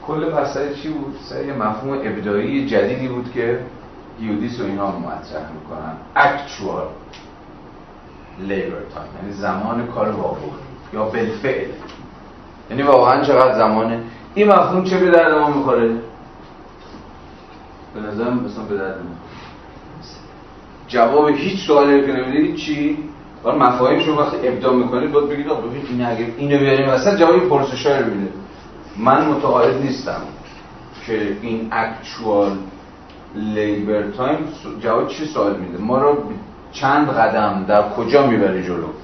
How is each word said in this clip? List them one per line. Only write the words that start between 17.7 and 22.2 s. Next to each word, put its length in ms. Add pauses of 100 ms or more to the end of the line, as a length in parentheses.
به 60
نظرم 440
مثلاً 200
به 120
درد 180
ما 200 (1700)
جواب 400
هیچ 380
سوالی 400
که 60
نمی‌دید 440